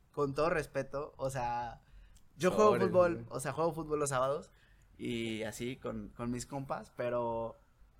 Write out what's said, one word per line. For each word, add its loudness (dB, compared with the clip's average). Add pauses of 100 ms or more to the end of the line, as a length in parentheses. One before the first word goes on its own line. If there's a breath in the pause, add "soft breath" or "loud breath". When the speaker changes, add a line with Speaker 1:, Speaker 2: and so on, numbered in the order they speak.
(120)
Speaker 1:
con 0
todo 4
respeto, -2
o -2
sea, -4 (560 soft breath)
yo 2
juego 6
Speaker 2:
Sobres, 4
Speaker 1:
fútbol, 6
Speaker 2:
güey. -8
Speaker 1:
o -6
sea, -4
juego 2
fútbol -2
los 0
sábados 0 (480 soft breath)
y -4
así -6
con, -8
con -6
mis -4
compas, -8
pero -2 (420)